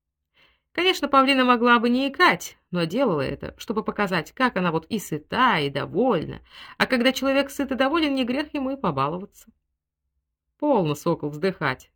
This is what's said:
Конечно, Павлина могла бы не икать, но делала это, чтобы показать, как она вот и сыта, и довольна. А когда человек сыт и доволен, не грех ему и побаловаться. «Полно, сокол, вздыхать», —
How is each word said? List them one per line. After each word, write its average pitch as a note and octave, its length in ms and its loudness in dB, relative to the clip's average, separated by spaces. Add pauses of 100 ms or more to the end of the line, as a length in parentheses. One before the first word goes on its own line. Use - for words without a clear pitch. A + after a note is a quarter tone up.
(720)
Конечно, C4+ 340 0
Павлина C4+ 380 4
могла A#3+ 340 4
бы A3+ 100 0
не B3+ 200 2
икать, C4+ 480 0 (140)
но F3 140 0
делала F#3 360 0
это, C#3 380 -6
чтобы G#3+ 260 -6
показать, F#3 480 -4
как - 240 -2
она F3+ 160 0
вот D#3+ 140 -4
и A3 120 -6
сыта, G3+ 600 -2
и C#3+ 120 -2
довольна. C#3 680 -2 (380)
А G#3 80 2
когда B3+ 260 2
человек C#4 380 0
сыт C4+ 200 -6
и C4 60 -2
доволен, C#4 380 0
не C4 100 0
грех C4+ 300 -4
ему C4+ 160 -4
и C#4 60 -4
побаловаться. E3+ 720 -4 (1120)
«Полно, G3+ 360 2
сокол, D3+ 360 -2
вздыхать», — D3+ 640 -4